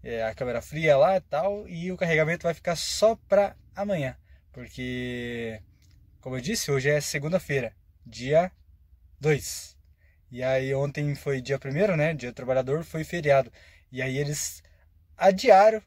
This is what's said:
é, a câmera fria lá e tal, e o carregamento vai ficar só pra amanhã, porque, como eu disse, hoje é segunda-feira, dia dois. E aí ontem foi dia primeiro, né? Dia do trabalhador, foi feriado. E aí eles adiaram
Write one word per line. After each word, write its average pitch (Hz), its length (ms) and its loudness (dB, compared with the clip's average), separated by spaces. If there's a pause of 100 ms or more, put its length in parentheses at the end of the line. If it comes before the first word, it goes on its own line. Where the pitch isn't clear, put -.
é, 117 180 -4
a 110 120 -4
câmera 120 260 -4
fria 151 340 2
lá 175 220 6
e 180 40 0
tal, 202 460 -4
e 175 240 -8
o 180 60 -6
carregamento 165 460 0
vai 170 100 0
ficar 170 220 -4
só - 400 2 (120)
pra 202 280 4 (200)
amanhã, 180 400 -4 (380)
porque, 123 1040 -8 (640)
como 131 160 -8
eu 123 40 -6
disse, 160 300 -4
hoje 139 180 2
é 147 120 2
segunda-feira, 143 760 -4 (300)
dia 135 460 0 (680)
dois. - 560 -2 (560)
E 123 120 -8
aí 131 320 0
ontem 143 400 -2
foi 139 260 -4
dia 135 160 -2
primeiro, 165 400 0
né? 156 160 2
Dia 123 180 -8
do - 40 -18
trabalhador, 131 480 -2
foi 160 200 -8
feriado. 143 480 2 (400)
E 127 100 -8
aí 131 160 -2
eles 147 440 -4 (560)
adiaram 202 680 6